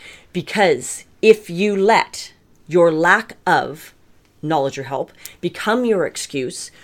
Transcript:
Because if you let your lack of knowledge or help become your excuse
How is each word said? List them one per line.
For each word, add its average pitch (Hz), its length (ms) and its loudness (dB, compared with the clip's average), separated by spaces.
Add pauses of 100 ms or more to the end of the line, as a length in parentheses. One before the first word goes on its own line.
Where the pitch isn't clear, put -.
(320)
Because 170 720 -2 (160)
if 214 300 4
you 196 260 -2
let 196 560 0 (360)
your 170 240 4
lack 180 440 2 (100)
of 147 480 -2 (480)
knowledge 147 360 -2
or 135 60 -10
help 131 280 -8 (280)
become 214 440 -4
your 196 220 0
excuse - 640 -8 (140)